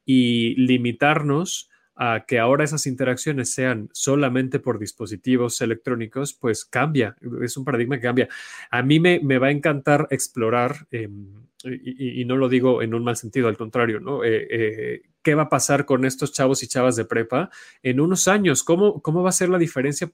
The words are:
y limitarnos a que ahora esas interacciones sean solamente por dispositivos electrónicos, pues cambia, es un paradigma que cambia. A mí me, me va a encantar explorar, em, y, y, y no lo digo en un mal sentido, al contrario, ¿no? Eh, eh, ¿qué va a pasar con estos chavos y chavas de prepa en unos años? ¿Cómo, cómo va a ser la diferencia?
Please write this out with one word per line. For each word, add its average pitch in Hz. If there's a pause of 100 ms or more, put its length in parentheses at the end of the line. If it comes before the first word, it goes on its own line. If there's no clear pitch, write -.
y 120
limitarnos 139 (240)
a 117
que 123
ahora 135
esas 147
interacciones 127
sean 123
solamente 135
por 117
dispositivos 113
electrónicos, 117
pues 110
cambia, 135 (260)
es 120
un 135
paradigma 127
que 113
cambia. 123 (420)
A 123
mí 147
me, 175
me 135
va 131
a 139
encantar 147
explorar, 123 (160)
em, 101 (340)
y, 127
y, 127
y 123
no 127
lo 135
digo 127
en 113
un 117
mal 117
sentido, 117
al 107
contrario, 113
¿no? 120
Eh, 110
eh, 117 (200)
¿qué 151
va 156
a 147
pasar 139
con 131
estos 131
chavos 135
y 120
chavas 127
de 113
prepa 120 (320)
en 127
unos 175
años? 190
¿Cómo, 170
cómo 165
va 185
a -
ser 180
la 185
diferencia? 147